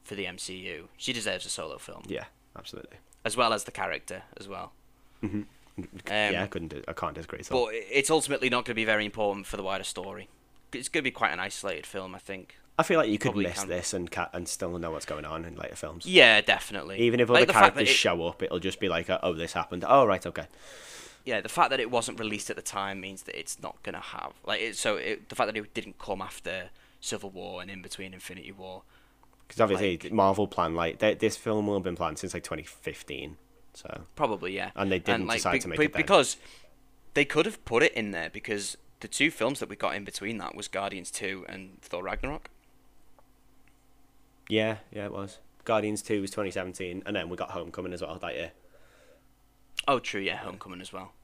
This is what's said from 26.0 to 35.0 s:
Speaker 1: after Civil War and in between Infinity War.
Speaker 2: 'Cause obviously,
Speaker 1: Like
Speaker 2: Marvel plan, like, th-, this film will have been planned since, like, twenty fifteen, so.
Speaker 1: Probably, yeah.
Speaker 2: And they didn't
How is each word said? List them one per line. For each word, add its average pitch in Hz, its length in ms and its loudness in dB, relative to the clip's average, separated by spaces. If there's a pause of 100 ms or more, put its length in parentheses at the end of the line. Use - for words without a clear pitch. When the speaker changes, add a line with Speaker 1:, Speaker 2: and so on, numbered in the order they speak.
Speaker 1:
after 90 480 -8 (320)
Civil 98 300 -6
War 92 300 -8
and 90 80 -10
in 95 120 -12
between 95 320 -10
Infinity 92 380 -14
War. 92 320 -14 (680)
Speaker 2:
'Cause - 100 -8
obviously, 98 440 4
Speaker 1:
Like - 80 -8
Speaker 2:
Marvel 98 360 6
plan, 82 280 0
like, 85 240 0
th-, 107 200 4
this 107 180 4
film 107 300 0
will 101 80 2
have 95 80 0
been 90 120 -2
planned 80 240 -2
since, 92 140 -6
like, 87 100 -6
twenty 78 200 -6
fifteen, 73 760 -10 (360)
so. - 280 -12 (140)
Speaker 1:
Probably, 95 400 0
yeah. 95 200 -4
Speaker 2:
And 98 160 2
they 92 80 4
didn't 95 220 2